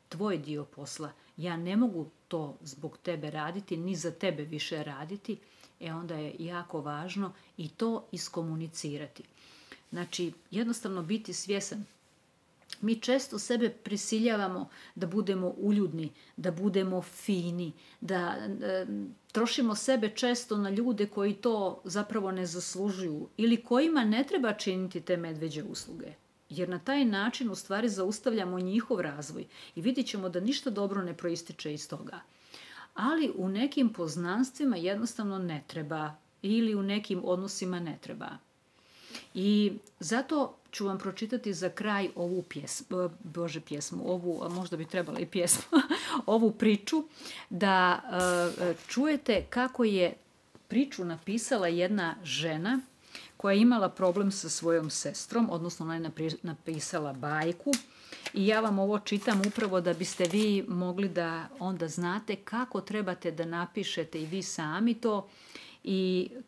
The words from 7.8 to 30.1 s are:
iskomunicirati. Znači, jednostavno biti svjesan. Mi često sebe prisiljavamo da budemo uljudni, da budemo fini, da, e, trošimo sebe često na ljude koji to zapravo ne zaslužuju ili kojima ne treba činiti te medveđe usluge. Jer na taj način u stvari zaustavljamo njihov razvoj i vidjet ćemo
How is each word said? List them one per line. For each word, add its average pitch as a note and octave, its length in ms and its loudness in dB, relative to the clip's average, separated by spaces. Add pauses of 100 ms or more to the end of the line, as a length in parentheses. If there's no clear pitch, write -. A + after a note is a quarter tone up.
iskomunicirati. D#3+ 1120 -6 (680)
Znači, E3+ 420 -4 (180)
jednostavno G#3 520 -2
biti G#3 300 -4
svjesan. G3+ 520 -4 (960)
Mi A3 200 2
često B3 380 0
sebe A#3 320 2
prisiljavamo G3+ 960 0 (260)
da F3+ 120 -2
budemo F#3 500 0
uljudni, F#3 540 2 (260)
da F3 140 -2
budemo F#3 520 2
fini, F3 720 -2 (280)
da, F3+ 360 -2 (260)
e, F#3 240 0 (460)
trošimo A3+ 420 2
sebe A3 340 2
često A#3+ 500 0
na G3 120 0
ljude G#3 360 2
koji G3+ 280 0
to G#3 500 0
zapravo G3+ 460 -2
ne F#3 160 -2
zaslužuju F3+ 880 -4
ili A#3 260 4
kojima C#4 420 4
ne A3 200 4
treba C4 280 2
činiti F#3 480 -2
te F3+ 160 0
medveđe D#3+ 460 -4
usluge. - 500 -10 (360)
Jer F3 200 -4
na F3+ 100 -4
taj C#4 260 2
način A3 460 2
u F#3+ 40 -4
stvari G#3+ 340 0
zaustavljamo F#3+ 720 0
njihov G3 400 0
razvoj D3 440 -6 (300)
i E3 80 -6
vidjet B3+ 240 0
ćemo F#3+ 220 -4